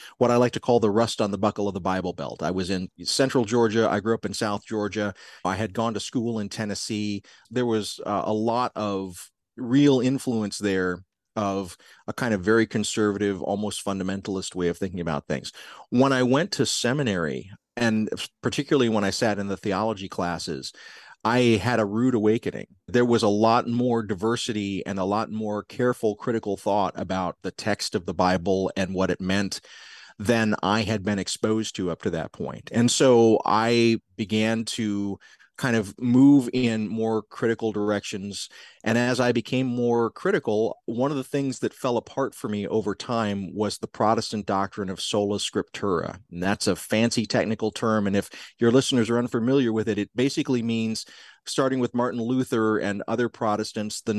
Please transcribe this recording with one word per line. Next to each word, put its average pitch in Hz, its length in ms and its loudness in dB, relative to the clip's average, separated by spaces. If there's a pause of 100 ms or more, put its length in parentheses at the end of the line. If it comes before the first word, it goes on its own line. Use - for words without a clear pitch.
(180)
what 120 120 4
I 120 60 4
like 123 160 4
to - 80 -6
call 120 180 4
the 107 120 4
rust 113 300 2
on 104 100 0
the 98 80 -4
buckle 104 300 0
of 95 60 -4
the 95 60 -6
Bible 92 320 -2
Belt. 71 300 -10
I 80 80 -2
was 92 200 -2
in 92 180 -4 (140)
Central 131 420 2
Georgia. 113 460 2
I 101 100 0
grew 110 140 0
up 110 120 -4
in 98 80 -8
South 104 320 -4
Georgia. 104 480 -4 (300)
I 95 120 -2
had 104 160 -4
gone 113 220 -2
to 101 60 -6
school 117 380 -4
in 101 100 -4
Tennessee. 104 760 -4 (280)
There 123 160 0
was, 110 380 -2
uh, 101 220 -2
a 107 80 0
lot 117 420 0
of 98 540 -6 (260)
real 131 440 4
influence 120 580 0
there 95 440 0 (320)
of 98 440 -4 (280)
a 107 60 -6
kind 117 220 -2
of 92 80 -2
very 110 240 4
conservative, 101 760 0
almost 104 420 -4
fundamentalist 95 680 -4
way 90 140 0
of 82 80 -2
thinking 92 240 -6
about 80 260 -4
things. - 240 -6 (380)
When 131 240 4
I 127 120 4
went 139 280 2
to 117 140 0
seminary, 95 840 -2 (240)
and 110 360 0 (320)
particularly 131 480 2
when 107 120 2
I 98 60 2
sat 104 300 0
in 101 100 -4
the 98 80 -4
theology 98 540 -4
classes, 85 640 -6 (500)
I 117 140 4 (240)
had 117 180 2
a 107 60 2
rude 117 280 2
awakening. 107 520 0 (200)
There 120 200 4
was 117 160 4
a 110 60 4
lot 110 380 4
more 120 360 0
diversity 104 840 -2
and 98 140 -6
a 95 60 -2
lot 101 260 0
more 104 320 -4
careful, 123 540 0
critical 110 420 -4
thought 101 380 0
about 92 460 -4
the 92 100 -8
text - 420 -4
of 92 100 -4
the 95 80 -6
Bible 92 640 0
and 95 160 -2
what 92 180 0
it - 120 -4
meant 95 380 -2 (580)
than 110 440 2
I 104 200 2
had 104 200 -2
been 104 160 -2
exposed 110 580 -2
to 90 140 -2
up 82 120 -6
to 98 80 -2
that 82 220 -4
point. - 420 -10
And 120 160 4
so 117 560 6
I 117 540 4 (160)
began 110 500 0
to 101 520 -4 (440)
kind 120 140 2
of 101 240 -2
move 127 520 6
in 113 360 0
more 110 340 -2 (160)
critical 113 340 0
directions. 101 760 -4 (360)
And 113 140 2
as 123 220 0
I 123 120 2
became 127 340 -2
more 120 440 0
critical, 113 760 -2
one 127 260 -2
of 147 40 -4
the 131 180 -6
things 139 260 -4
that 113 120 -2 (100)
fell 120 140 0
apart 127 380 -4
for - 140 -8
me 104 180 -4
over 104 280 0
time 101 600 -4
was 104 240 -2
the - 80 -8 (120)
Protestant 110 460 2
doctrine 98 460 0
of 90 100 -8
sola 104 380 0
scriptura. - 800 -4 (140)
And 85 100 -8
that's 101 240 -2
a 95 80 2
fancy 110 520 0
technical 110 440 0
term. 107 360 0
And 98 100 0
if 98 120 0 (300)
your 117 140 4
listeners 127 380 4
are 120 80 2
unfamiliar 123 540 2
with 110 160 -2
it, 104 100 0
it 101 180 -4
basically 131 460 0
means, 113 440 -2 (380)
starting 131 360 0
with 120 140 -2
Martin 120 280 -2
Luther 113 560 0
and 101 280 -2
other 117 220 0
Protestants, 107 720 -4
the 110 160 -2